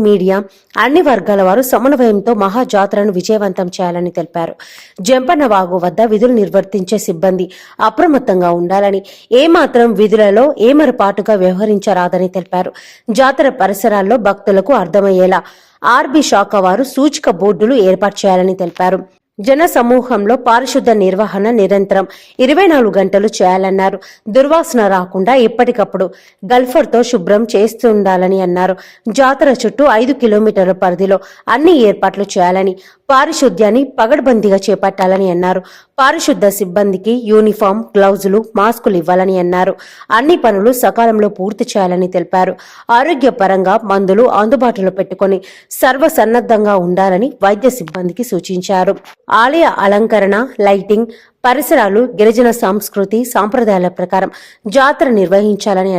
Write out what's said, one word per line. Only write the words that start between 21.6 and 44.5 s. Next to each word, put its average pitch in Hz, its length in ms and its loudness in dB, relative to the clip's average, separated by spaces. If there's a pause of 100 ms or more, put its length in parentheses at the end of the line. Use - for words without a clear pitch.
ఇరవై 294 280 2
నాలుగు 233 260 2
గంటలు 196 400 0
చేయాలన్నారు. 190 600 0 (380)
దుర్వాసన 285 460 2 (140)
రాకుండా 185 380 -2 (140)
ఎప్పటికప్పుడు 220 580 -2 (460)
గల్ఫర్తో 254 480 2 (120)
శుభ్రం 208 320 0 (100)
చేస్తుండాలని 190 920 0
అన్నారు. 180 300 -2 (440)
జాతర 269 320 2 (100)
చుట్టూ 226 240 0 (160)
ఐదు 262 220 0
కిలోమీటర్ల 208 500 0 (100)
పరిధిలో 190 340 0 (360)
అన్ని 311 200 4 (160)
ఏర్పాట్లు 196 440 -2
చేయాలని, 185 400 0 (380)
పారిశుద్ధ్యాన్ని 254 720 2 (180)
పగడ్బందీగా 226 640 2
చేపట్టాలని 190 720 0
అన్నారు. 185 260 -2 (380)
పారిశుద్ధ 269 460 0 (120)
సిబ్బందికి 196 560 -2 (160)
యూనిఫామ్, 214 520 2 (140)
గ్లౌజులు, 196 440 2 (200)
మాస్కులు 220 420 -2
ఇవ్వాలని 185 420 0
అన్నారు. 180 300 -2 (440)
అన్ని 302 260 2
పనులు 214 280 2 (120)
సకాలంలో 214 460 2 (100)
పూర్తి 208 320 -6
చేయాలని 185 440 -2
తెలిపారు. 185 380 -2 (440)
ఆరోగ్యపరంగా 214 800 0 (160)
మందులు 196 340 2 (160)
అందుబాటులో 226 580 0